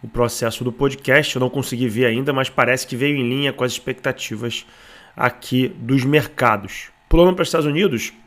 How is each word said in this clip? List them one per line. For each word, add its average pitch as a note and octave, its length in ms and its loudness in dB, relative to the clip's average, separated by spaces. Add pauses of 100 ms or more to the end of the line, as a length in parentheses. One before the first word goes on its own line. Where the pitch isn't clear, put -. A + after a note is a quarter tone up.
o A#2 60 -14
processo A#2 560 -2
do B2 80 -2
podcast, C#3 640 2
eu B2+ 40 -2
não B2+ 100 0
consegui B2+ 380 -4
ver A#2+ 180 2
ainda, B2+ 260 0
mas C3+ 160 0
parece B2+ 380 0
que A2+ 100 -8
veio C#3+ 220 0
em B2 100 0
linha C3+ 240 0
com - 100 -4
as B2 100 0
expectativas A#2+ 920 -6 (500)
aqui B2+ 640 0
dos B2 280 0
mercados. A#2+ 840 0 (180)
Pulando F3 280 6
para F3 80 -2
os D#3+ 60 -2
Estados D#3 180 0
Unidos D3+ 480 0 (120)